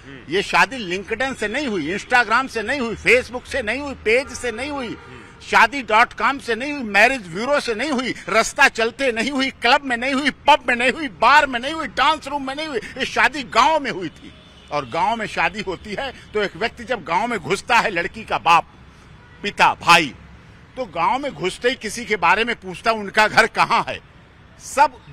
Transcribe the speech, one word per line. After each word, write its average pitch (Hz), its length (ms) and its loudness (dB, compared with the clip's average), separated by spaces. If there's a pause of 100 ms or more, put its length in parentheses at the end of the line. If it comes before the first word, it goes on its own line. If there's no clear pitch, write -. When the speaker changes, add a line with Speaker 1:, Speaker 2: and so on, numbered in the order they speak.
Speaker 1:
हम्म। 131 280 -14
Speaker 2:
ये 202 100 0
शादी 185 540 0
LinkedIn 226 380 -4
से 214 120 -4
नहीं 269 200 -4
हुई, 185 300 -4
Instagram 240 520 2
से 226 140 -6
नहीं 269 160 -4
हुई, 226 160 -4
Facebook 233 500 2
से - 160 -6
नहीं 220 180 -4
हुई, 285 140 -8
पेज 233 340 0
से 247 240 -8
नहीं 254 180 -8
हुई, 277 180 -6
Speaker 1:
हम्म। 127 360 -14 (280)
Speaker 2:
शादी 226 300 4
डॉट 214 320 2
कॉम 254 260 -2
से 226 160 -4
नहीं 285 180 -6
हुई, 277 100 -8
मैरिज 214 440 2
ब्यूरो 240 320 -2
से 233 160 -4
नहीं 277 160 -4
हुई, 240 240 -2 (140)
रास्ता 226 380 2
चलते 233 440 -2
नहीं 226 200 -2
हुई, 269 180 -2
क्लब 262 320 2
में 254 160 -4
नहीं 262 160 -4
हुई, 269 160 0
पब - 380 2
में 247 80 2
नहीं 240 160 0
हुई, 302 160 -4
बार 247 400 4
में 247 120 -4
नहीं 277 140 -6
हुई, 320 140 -6
डांस 277 400 0
रूम 277 200 -6
में 269 80 -6
नहीं 311 120 -6
हुई। 277 100 -4
ये - 280 -8
शादी 233 380 0
गांव 254 360 2
में 254 120 -6
हुई 170 180 -8
थी। - 240 -20 (380)
और 143 180 -4
गांव 185 260 0
में 220 120 -6
शादी 175 340 -2
होती 185 380 -10
है 269 140 -8 (200)
तो 208 100 0
एक 185 120 -6
व्यक्ति 226 280 -6
जब 220 200 -6
गांव 185 240 -2
में 233 120 -4
घुसता 190 400 0
है, 196 100 2
लड़की 185 340 -6
का 175 140 -4
बाप, 165 300 4 (760)
पिता, 180 300 2
भाई, 170 420 4 (600)
तो 254 100 -6
गांव 180 340 0
में 277 140 -6
घुसते 180 360 -2
ही 262 60 -2
किसी 220 300 -10
के 208 100 -2
बारे 185 280 4
में 233 120 -4
पूछता, 185 360 -4
उनका 214 360 2
घर 214 200 4
कहाँ 185 400 0
है, 104 260 -10 (460)
सब 269 400 0 (140)